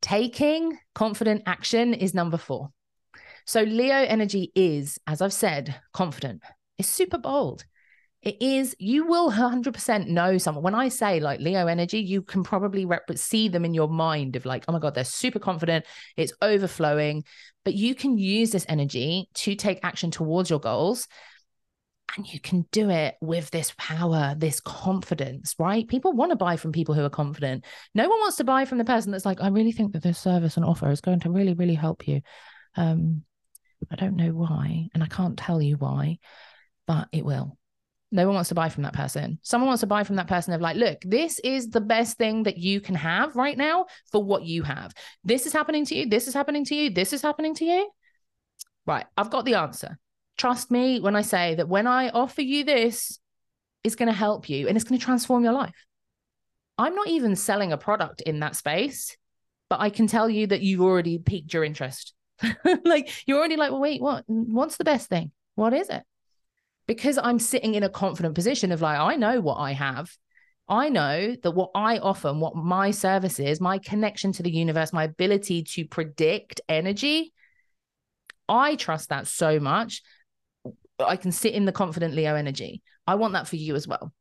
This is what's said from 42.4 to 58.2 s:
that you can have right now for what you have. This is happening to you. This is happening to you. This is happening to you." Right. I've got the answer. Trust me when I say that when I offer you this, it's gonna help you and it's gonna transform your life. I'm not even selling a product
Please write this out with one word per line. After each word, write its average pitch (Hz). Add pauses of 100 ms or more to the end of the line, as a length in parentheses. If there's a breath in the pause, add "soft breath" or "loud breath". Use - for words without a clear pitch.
that 190
you 196
can 196
have 175
right 262
now 320 (260 loud breath)
for 208
what 196
you 165
have. 143 (320 loud breath)
This 247
is 302
happening 302
to 311
you. -
This 226
is 247
happening 285
to 294
you. 294
This 180
is 285
happening 302
to 320
you." 370 (960)
Right. 147 (100)
I've 208
got 247
the 240
answer. 156 (380)
Trust 247
me 247
when 202
I 208
say 175
that 165
when 196
I 254
offer 254
you 285
this, 240 (640)
it's 220
gonna 233
help 208
you 143
and 202
it's 220
gonna 254
transform 247
your 233
life. - (920)
I'm 294
not 415
even 247
selling 196
a 147
product 202